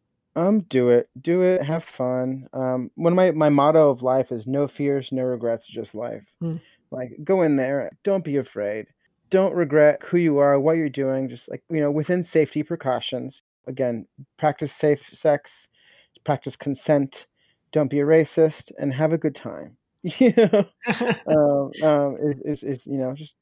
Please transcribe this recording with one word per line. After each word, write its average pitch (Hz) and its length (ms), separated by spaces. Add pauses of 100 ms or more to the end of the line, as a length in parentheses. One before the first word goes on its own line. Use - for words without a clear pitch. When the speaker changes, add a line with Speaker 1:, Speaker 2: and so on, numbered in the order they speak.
(360)
Speaker 1:
Um, 196 240
do 127 280
it. 120 200 (120)
Do 175 220
it. 180 220
Have 160 200
fun. 127 680
Um, 127 420
one 170 180
of 180 40
my, 185 160
my 151 160
motto 147 420
of 123 120
life 127 300
is 113 140
no 139 220
fears, 139 440
no 127 120
regrets, 117 420
just 113 280
life. 110 460
Speaker 2:
Hmm. 165 160 (340)
Speaker 1:
Like, 127 340
go 190 180
in 151 140
there. 131 340 (120)
Don't 196 220
be 143 120
afraid. 107 500 (440)
Don't 190 240
regret 151 500
who 175 140
you 156 200
are, 143 220
what 160 160
you're 156 120
doing. 135 400
Just, 120 220
like, - 200
you 156 100
know, 143 100
within 170 320
safety 156 400
precautions. 131 800 (240)
Again, 123 400 (300)
practice 147 360
safe 147 400
sex, - 560 (560)
practice 139 320
consent. 143 680 (460)
Don't 143 180
be 143 100
a 143 40
racist, 156 760
and 139 160
have 156 180
a 165 60
good 143 160
time. 73 480
<laughs> - 40 (320)
You 247 180
know, 208 280 (200)
Speaker 2:
<laughs> 240 440
Speaker 1:
um, 143 420 (180)
um, 143 320
is, 143 200
is, 147 240
is, 135 240
you 139 100
know, 131 160
just 151 260